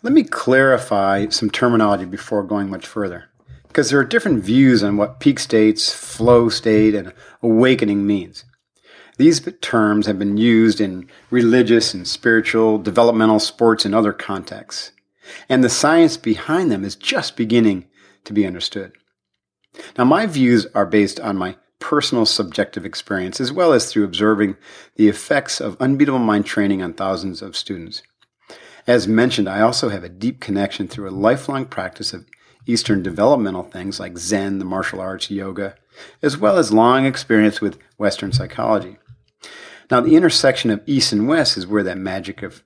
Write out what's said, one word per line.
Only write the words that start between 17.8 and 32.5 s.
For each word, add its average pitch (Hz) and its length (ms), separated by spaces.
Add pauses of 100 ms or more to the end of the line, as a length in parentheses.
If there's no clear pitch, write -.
to 104 100
be 104 120
understood. 92 460 (1040)
Now, 123 80
my 175 220
views 123 480
are 101 120
based 101 340
on 101 180
my 92 180 (220)
personal 131 480
subjective 98 580
experience, 92 560
as 127 100
well 170 220
as 120 180
through 107 140
observing 101 520 (400)
the 107 120
effects - 500
of 104 220
Unbeatable 135 380
Mind 104 260
training 101 380
on 90 100
thousands 95 480
of 98 160
students. - 460 (840)
As 113 220
mentioned, 110 400
I 98 120
also 120 280
have 95 160
a 87 40
deep 110 320
connection 101 460
through 98 220
a - 20
lifelong 127 560
practice 95 460
of 90 140 (400)